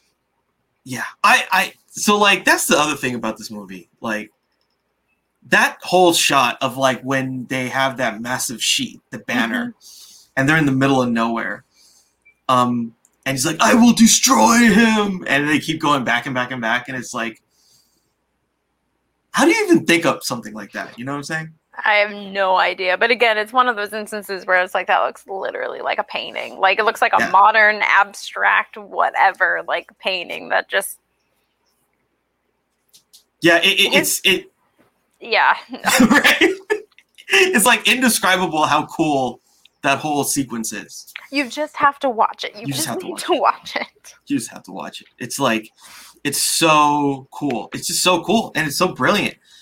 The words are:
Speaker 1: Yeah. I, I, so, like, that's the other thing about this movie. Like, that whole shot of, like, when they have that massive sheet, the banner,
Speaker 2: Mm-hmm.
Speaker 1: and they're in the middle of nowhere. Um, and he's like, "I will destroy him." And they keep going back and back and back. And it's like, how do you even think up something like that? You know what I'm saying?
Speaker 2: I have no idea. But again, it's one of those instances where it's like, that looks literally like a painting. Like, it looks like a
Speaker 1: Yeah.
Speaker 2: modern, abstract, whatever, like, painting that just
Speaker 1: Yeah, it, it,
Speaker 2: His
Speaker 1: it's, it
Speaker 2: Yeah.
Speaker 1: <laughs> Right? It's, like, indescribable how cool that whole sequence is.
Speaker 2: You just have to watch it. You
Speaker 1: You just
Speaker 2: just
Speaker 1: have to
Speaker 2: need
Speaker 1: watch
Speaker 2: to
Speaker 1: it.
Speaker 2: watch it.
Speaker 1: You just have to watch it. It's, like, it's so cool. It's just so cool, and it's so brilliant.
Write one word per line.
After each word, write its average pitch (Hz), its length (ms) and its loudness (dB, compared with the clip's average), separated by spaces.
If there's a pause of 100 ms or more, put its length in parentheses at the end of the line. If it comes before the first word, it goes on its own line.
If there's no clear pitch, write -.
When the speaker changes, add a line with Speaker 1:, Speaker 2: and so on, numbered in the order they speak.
(840)
Speaker 1:
Yeah. 127 200 -10 (200)
I, 226 280 4
I, 185 220 0 (160)
so, - 280 0
like, 196 280 2
that's 330 220 2
the 156 100 4
other 147 180 0
thing 127 200 -6
about 110 220 -6
this 107 140 -16
movie. 95 380 -16 (120)
Like, 107 300 -8 (1160)
that 233 320 2
whole 175 320 4
shot 131 480 2
of, 127 160 -4
like, 131 240 0
when 131 460 -4
they 127 220 -4
have 131 280 -2
that 113 240 -4
massive 123 420 -6
sheet, - 460 -4
the 117 100 -12
banner, 117 580 -4
Speaker 2:
Mm-hmm. - 600 -10
Speaker 1:
and 135 100 2
they're 160 80 4
in 151 100 2
the 135 40 2
middle 131 300 2
of 123 80 -2
nowhere. 113 540 -4 (840)
Um, 120 480 0 (300)
and 135 100 -4
he's 131 100 -4
like, 160 140 -4
"I 220 140 4
will 233 200 8
destroy 226 640 6
him." 214 720 4
And 147 220 2
they 151 100 2
keep - 220 -6
going 143 240 2
back 117 220 -2
and 127 80 -6
back 123 160 -4
and 123 100 -8
back. 117 260 -2
And 131 80 -10
it's 117 180 -12
like, 113 280 -8 (1900)
how 240 140 2
do 339 60 6
you 440 140 0
even 339 200 4
think 165 200 2
up - 180 0
something 110 300 -8
like 101 200 -14
that? 98 240 -10
You 120 80 -12
know 139 80 -6
what 143 40 -6
I'm 143 60 -10
saying? 160 300 -8 (300)
Speaker 2:
I 208 120 2
have 208 160 0
no 196 460 -2
idea. 180 400 -2
But 226 140 0
again, 220 280 2
it's 214 120 -6
one 254 160 2
of 233 80 0
those 208 180 -8
instances 202 520 -10
where 185 160 4
it's 185 140 -4
like, 180 120 -4
that 180 160 2
looks - 240 -6
literally - 540 -8
like - 180 -4
a - 40 -4
painting. 113 560 -10
Like, 190 200 2
it 208 60 -2
looks 214 160 -2
like 233 120 2
a 190 60 2
Speaker 1:
Yeah. - 120 0
Speaker 2:
modern, 214 500 4
abstract, 196 960 0
whatever, 175 880 0
like, 170 220 -6 (100)
painting 180 500 -6
that - 200 -2
just - 300 -4 (2500)
Speaker 1:
Yeah, 170 160 6
it, 190 220 2
it, 196 140 2
Speaker 2:
His - 300 0
Speaker 1:
it's, 190 220 0
it - 60 -20 (680)
Speaker 2:
Yeah. 180 440 2
Speaker 1:
<laughs> - 80 -20 (380)
Right? - 460 2 (760)
It's, 370 360 2
like, 220 220 2
indescribable 185 800 0
how 143 220 0
cool 139 540 -2 (420)
that 139 160 0
whole 143 240 -2
sequence 120 500 -6
is. - 400 -16 (180)
Speaker 2:
You 277 160 -4
just 302 300 -8
have 285 220 0
to 277 100 -2
watch 214 340 -4
it. - 120 -12
You - 60 -18
Speaker 1:
You 139 60 -10
just 135 120 -6
Speaker 2:
just - 80 -4
Speaker 1:
have - 120 -8
to - 60 -12
Speaker 2:
need - 60 -10
Speaker 1:
watch 101 140 -12
Speaker 2:
to - 80 -2
Speaker 1:
it. 254 80 0
Speaker 2:
watch - 340 -2
it. - 400 -12 (100)
Speaker 1:
You 139 140 -4
just - 100 -10
have - 140 -20
to 90 80 -20
watch 85 300 -14
it. - 60 -20 (120)
It's, 123 200 -10
like, 113 300 -2 (540)
it's 208 180 -4
so 147 920 2
cool. 123 420 -6
It's - 140 -10
just - 140 -4
so 175 220 2
cool, - 320 0
and 156 120 -2
it's - 100 -6
so 180 160 -4
brilliant. 156 420 -2 (260)